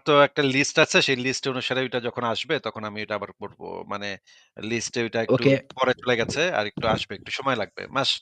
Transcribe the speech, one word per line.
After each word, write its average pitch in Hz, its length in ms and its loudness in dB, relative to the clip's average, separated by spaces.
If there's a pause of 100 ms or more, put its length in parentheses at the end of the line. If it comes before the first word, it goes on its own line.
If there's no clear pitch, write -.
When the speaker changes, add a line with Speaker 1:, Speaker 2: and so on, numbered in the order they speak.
Speaker 1:
তো 143 160 8
একটা 143 220 4
লিস্ট 139 360 2
আছে, 160 220 6
সেই 135 140 2
লিস্ট 123 320 -2
অনুসারে 127 340 -2
ওইটা 127 180 -2
যখন 120 240 -6
আসবে 123 360 -2
তখন 110 240 -8
আমি 107 180 -8
এটা 107 140 -4
আবার 98 160 -6
করব। 90 560 -12
মানে 101 300 -8 (400)
লিস্টে 117 460 -4
ওইটা 113 180 -2
একটু 113 120 2
Speaker 2:
ওকে। 135 240 4
Speaker 1:
পরে 127 360 0
চলে 123 240 0
গেছে, 135 340 0
আর 107 160 0
একটু - 200 -4
আসবে, 104 280 -2
একটু - 160 -14
সময় 135 240 0
লাগবে। 95 320 -6
মাস - 340 -2